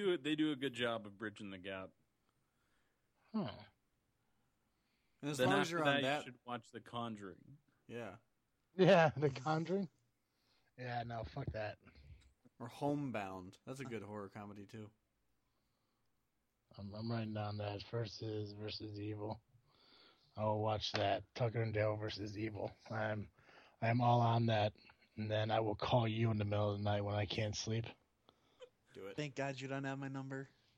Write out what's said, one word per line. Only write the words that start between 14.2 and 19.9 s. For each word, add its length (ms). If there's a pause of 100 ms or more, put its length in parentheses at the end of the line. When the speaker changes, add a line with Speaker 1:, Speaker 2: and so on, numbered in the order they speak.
Speaker 3:
comedy, 360
too. 180 (1900)
Speaker 2:
I'm, 180
I'm 140
writing 220
down 240
that. 340
Versus, 680
versus 400
Evil. 400 (1000)